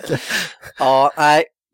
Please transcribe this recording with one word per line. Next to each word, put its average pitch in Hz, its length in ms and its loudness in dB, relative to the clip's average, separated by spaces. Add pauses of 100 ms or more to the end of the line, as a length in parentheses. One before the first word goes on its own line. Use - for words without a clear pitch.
(800)
Ja, 135 380 2
nej, 151 280 2 (300)